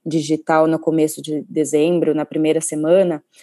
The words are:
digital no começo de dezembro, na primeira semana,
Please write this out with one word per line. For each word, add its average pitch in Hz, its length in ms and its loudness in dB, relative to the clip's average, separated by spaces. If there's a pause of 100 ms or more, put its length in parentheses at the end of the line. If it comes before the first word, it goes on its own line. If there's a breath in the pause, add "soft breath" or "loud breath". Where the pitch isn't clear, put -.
digital 156 640 0
no 160 100 0
começo 156 440 0
de 147 280 -8
dezembro, 156 640 0
na 151 120 -2
primeira 156 360 -2
semana, 160 640 0 (200 loud breath)